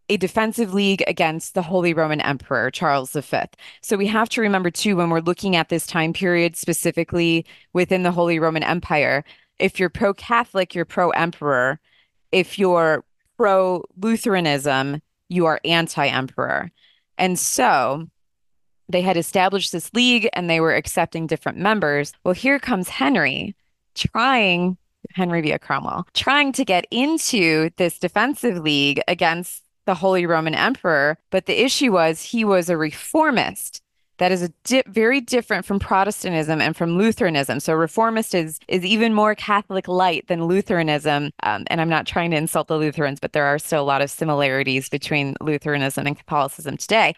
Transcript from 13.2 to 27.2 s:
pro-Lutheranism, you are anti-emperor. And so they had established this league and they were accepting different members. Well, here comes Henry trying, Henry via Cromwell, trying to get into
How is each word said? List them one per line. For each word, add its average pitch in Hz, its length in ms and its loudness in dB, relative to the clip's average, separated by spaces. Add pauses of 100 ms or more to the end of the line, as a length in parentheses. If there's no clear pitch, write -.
pro-Lutheranism, 180 1600 0 (300)
you 175 160 2
are 156 180 2
anti-emperor. 139 1080 -2 (460)
And 180 220 0
so 156 680 0 (840)
they 180 100 2
had 185 160 2
established 185 560 0
this 170 220 -8
league 240 400 2
and 175 160 -2
they 165 100 4
were 160 140 2
accepting 165 520 -2
different 151 300 -4
members. 165 560 0 (120)
Well, 180 100 2
here 269 240 0
comes 208 320 -4
Henry 202 680 0 (380)
trying, 196 800 0 (360)
Henry 175 280 -2
via 151 180 0
Cromwell, - 540 -6
trying 277 400 0
to 269 120 -2
get 180 260 0
into 208 880 0